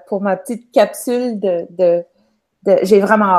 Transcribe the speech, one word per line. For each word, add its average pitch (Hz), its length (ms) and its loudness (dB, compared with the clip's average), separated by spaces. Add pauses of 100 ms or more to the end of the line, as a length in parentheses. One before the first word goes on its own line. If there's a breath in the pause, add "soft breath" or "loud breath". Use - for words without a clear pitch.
pour 202 140 -6
ma 196 160 -2
petite - 340 -12
capsule 240 680 -2
de, 175 320 -4
de, 175 320 0 (600)
de, 196 200 2
j'ai 196 160 4
vraiment 208 260 2 (140)